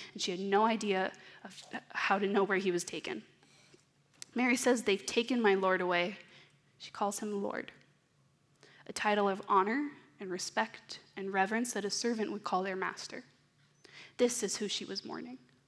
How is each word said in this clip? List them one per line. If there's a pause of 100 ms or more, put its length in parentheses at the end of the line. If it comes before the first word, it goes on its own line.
(140)
and
she
had
no
idea (320)
of (260)
how
to
know
where
he
was
taken. (1120)
Mary
says,
"They've
taken
my
Lord
away." (580)
She
calls
him
Lord, (1120)
a
title
of
honor (260)
and
respect (180)
and
reverence
that
a
servant
would
call
their
master. (920)
This
is
who
she
was
mourning. (280)